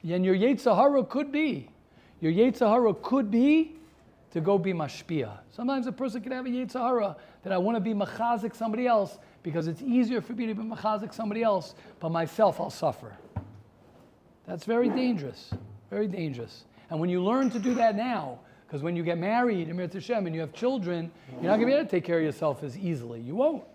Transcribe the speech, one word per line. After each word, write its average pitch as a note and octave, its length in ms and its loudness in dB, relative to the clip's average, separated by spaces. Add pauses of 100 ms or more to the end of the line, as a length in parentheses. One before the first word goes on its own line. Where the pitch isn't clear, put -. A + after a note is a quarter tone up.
And F3+ 160 0
your F#3 120 4
Yetzer A3+ 380 4
Hara C4 300 6
could C#4 280 -4
be, C#4 360 -2 (520)
your D#3+ 120 2
Yetzer A3+ 360 4
Hara A3 260 4
could B3 360 0
be D4 460 4 (560)
to E3 80 -2
go G3 180 4
be F#3 140 0
mashpia. C#3+ 680 -4 (120)
Sometimes B3+ 360 -2
a C4 60 -6
person B3 300 -6
can B3+ 100 -8
have B3+ 140 -6
a - 40 -6
Yetzer B3+ 300 -4
Hara A#3 360 0 (260)
that F#3+ 100 -4
I F#3 60 2
wanna G#3+ 220 2
be G#3+ 140 0
machazik A3 600 -2
somebody A3+ 320 -2
else G#3+ 320 2 (240)
because D#3+ 260 -4
it's E3 140 -6
easier B3 380 2
for A#3+ 140 -12
me A3+ 120 -4
to A3 80 -4
be F#3 80 -6
machazik G#3+ 520 -4
somebody A3 280 -4
else, G3 320 0 (260)
but E3 100 -4
myself, E3 500 2
I'll - 100 -4
suffer. A#2+ 460 -4 (1300)
That's F3 180 -10
very A3+ 240 2
dangerous, G#3 640 -2 (400)
very G#3 160 -2
dangerous. D#3 580 -8 (260)
And D#3 100 -4
when F3+ 100 0
you F3+ 100 2
learn A#3+ 300 2
to A#3+ 80 -4
do B3 160 0
that A3+ 220 4
now, G3 420 -4 (300)
'cause C#3+ 140 -6
when E3+ 120 -2
you E3+ 80 -2
get E3+ 160 0
married, G3+ 500 0
Emir F3 240 -6
Hashem, G3 340 -4
and D#3+ 80 -4
you E3 60 -4
have D#3+ 120 -6
children, F3 580 -2 (220)
you're E3+ 180 -2
not G#3+ 60 6
gonna A#3 100 4
be C4 60 4
able D4+ 120 2
to - 60 -8
take F3+ 140 0
care E3+ 140 0
of D#3+ 60 2
yourself D3 380 -2
as C#3+ 160 -10
easily. A#2+ 420 -6
You B2 140 -8
won't. C4+ 300 0 (100)